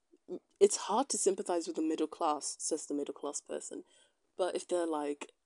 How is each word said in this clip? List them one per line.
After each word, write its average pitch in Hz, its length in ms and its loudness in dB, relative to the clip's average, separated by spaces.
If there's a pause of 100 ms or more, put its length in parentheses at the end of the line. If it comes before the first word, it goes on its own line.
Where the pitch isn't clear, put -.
(600)
it's 196 160 8
hard 240 320 2
to - 100 -2
sympathize 185 480 0
with 175 80 -6
the 160 80 -2
middle 160 240 0
class, 151 540 -2
says - 260 -2
the 147 80 -4
middle 143 200 -4
class - 260 -6
person. - 420 -10 (560)
But 180 160 0
if 185 120 -4
they're, 175 200 0
like, 147 460 -4 (140)